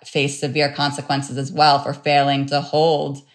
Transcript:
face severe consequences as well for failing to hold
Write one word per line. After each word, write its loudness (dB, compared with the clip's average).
face -2
severe -2
consequences -4
as -6
well 4
for -4
failing 2
to 0
hold 0